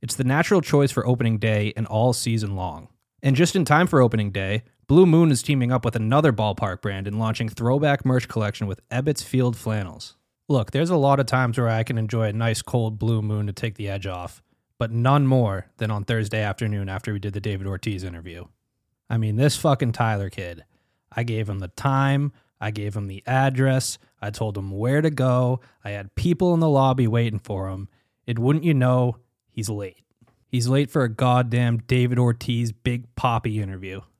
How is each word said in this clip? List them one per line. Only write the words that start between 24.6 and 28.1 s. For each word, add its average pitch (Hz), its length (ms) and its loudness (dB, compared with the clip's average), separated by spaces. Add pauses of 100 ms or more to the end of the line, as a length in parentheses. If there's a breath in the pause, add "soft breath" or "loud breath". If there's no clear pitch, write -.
where 120 300 0
to 160 80 2
go, 127 520 0 (220 soft breath)
I 104 80 -8
had 101 240 -10
people 175 380 2
in 165 60 2
the 160 100 4
lobby 135 380 4
waiting 113 320 0
for 95 300 -6
him. 95 200 -10 (380)